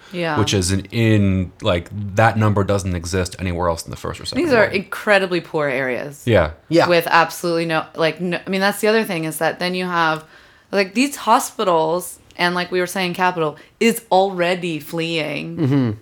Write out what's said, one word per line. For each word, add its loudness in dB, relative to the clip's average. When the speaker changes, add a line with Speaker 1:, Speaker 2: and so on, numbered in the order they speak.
Speaker 1:
Yeah. -4
Speaker 2:
which 0
is 0
an -2
in-, 2
like, -2
that 4
number 4
doesn't -2
exist -2
anywhere -2
else -2
in -14
the -12
first -10
or -14
second -4
Speaker 1:
These 0
are 6
Speaker 2:
world. 2
Speaker 1:
incredibly 0
poor -4
areas. -4
Speaker 2:
Yeah. 4
Speaker 3:
Yeah. 4
Speaker 1:
With 4
absolutely 0
no, -2
like, 0
no, -4
I -8
mean, -2
that's 0
the 2
other 4
thing -4
is -6
that 0
then -2
you -4
have, 0
like, 0
these 0
hospitals 0
and, 0
like -4
we 0
were 0
saying, -4
capital 0
is 2
already 0
fleeing -6
Speaker 3:
Mm-hmm. 2